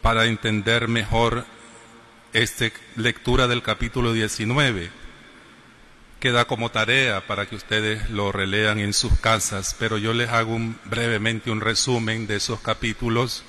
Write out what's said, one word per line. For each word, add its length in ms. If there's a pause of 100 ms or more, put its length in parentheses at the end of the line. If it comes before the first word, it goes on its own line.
para 260
entender 600
mejor 580 (840)
esta 360 (280)
lectura 540
del 140
capítulo 500
diecinueve. 800 (1300)
Queda 260
como 260
tarea 560
para 200
que 100
ustedes 520
lo 220
relean 480
en 140
sus 260
casas, 580
pero 200
yo 160
les 160
hago 260
un, 300
brevemente 680
un 80
resumen 680
de 100
esos 240
capítulos 880